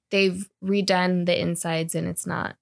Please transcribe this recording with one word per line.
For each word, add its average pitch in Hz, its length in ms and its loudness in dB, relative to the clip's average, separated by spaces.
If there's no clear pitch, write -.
They've 196 400 2
redone 185 640 2
the 175 120 2
insides, 165 540 -2
and 170 140 -2
it's 175 180 -4
not, 170 360 -6